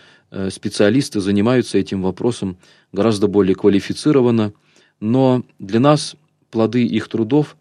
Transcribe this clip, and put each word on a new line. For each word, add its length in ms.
э, 200
специалисты 680
занимаются 580
этим 240
вопросом 560
гораздо 360
более 260
квалифицированно, 1000
но 460
для 220
нас 360
плоды 340
их 240
трудов 520